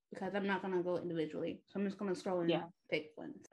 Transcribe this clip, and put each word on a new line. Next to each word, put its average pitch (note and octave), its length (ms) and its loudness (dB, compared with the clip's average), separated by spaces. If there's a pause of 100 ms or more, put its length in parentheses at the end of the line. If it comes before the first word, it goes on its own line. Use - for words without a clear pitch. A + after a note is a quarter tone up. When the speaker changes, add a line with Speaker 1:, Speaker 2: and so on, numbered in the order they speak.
(140)
Speaker 1:
because F#3+ 220 -4
I'm G3 120 2
not F#3+ 140 2
gonna F#3 220 2
go F3 140 2
individually. E3 680 -2
So - 120 -4
I'm G3+ 60 2
just F#3+ 120 -2
gonna F#3+ 180 -2
scroll F#3 260 0
and E3+ 80 4
Speaker 2:
Yeah. E3 140 4 (260)
Speaker 1:
pick D#3 260 0
one. - 180 -10 (200)